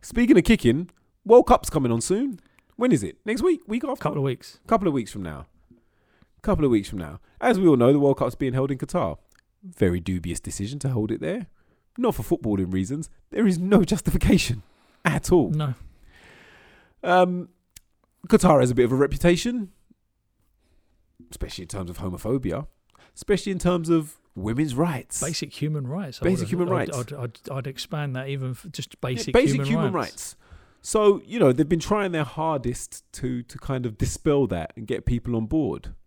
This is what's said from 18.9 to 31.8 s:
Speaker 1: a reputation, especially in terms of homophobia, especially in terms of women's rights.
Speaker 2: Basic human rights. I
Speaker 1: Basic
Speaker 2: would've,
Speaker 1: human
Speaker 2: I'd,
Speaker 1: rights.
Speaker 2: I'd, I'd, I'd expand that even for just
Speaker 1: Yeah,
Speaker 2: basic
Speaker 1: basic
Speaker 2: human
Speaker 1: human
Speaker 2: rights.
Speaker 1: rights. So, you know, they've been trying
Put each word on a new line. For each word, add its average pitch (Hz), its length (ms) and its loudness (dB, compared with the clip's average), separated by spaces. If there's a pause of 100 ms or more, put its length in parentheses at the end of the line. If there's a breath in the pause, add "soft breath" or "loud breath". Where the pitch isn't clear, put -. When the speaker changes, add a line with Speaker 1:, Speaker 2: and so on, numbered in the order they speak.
Speaker 1:
a 131 40 0
reputation, 175 720 0 (1600)
especially - 320 -10
in 85 60 -16
terms 95 220 -8
of 87 80 -12
homophobia, 117 680 -4 (480 soft breath)
especially - 380 -2
in 185 60 -4
terms 175 300 0
of 160 300 0 (160)
women's 120 400 -2
rights. 147 480 -4
Speaker 2:
Basic 151 300 -8
human 147 340 -6
rights. 147 340 -10
I - 40 -10
Speaker 1:
Basic 175 240 0
Speaker 2:
would've, - 20 -4
Speaker 1:
human 175 180 -2
Speaker 2:
I'd, 185 40 0
Speaker 1:
rights. 147 240 -2
Speaker 2:
I'd, 123 160 -8
I'd, 123 260 -10 (120)
I'd 135 160 -8
expand 143 500 -8
that 135 120 -8
even 135 260 -6
for - 140 -18
just - 260 -12
Speaker 1:
Yeah, - 140 -8
Speaker 2:
basic 127 260 -6
Speaker 1:
basic - 220 6
Speaker 2:
human 139 100 -2
Speaker 1:
human - 260 0
Speaker 2:
rights. 156 200 -4
Speaker 1:
rights. - 240 -14 (460 soft breath)
So, 208 440 4
you 226 120 -6
know, 160 140 6
they've 143 160 2
been 165 100 2
trying 196 340 -2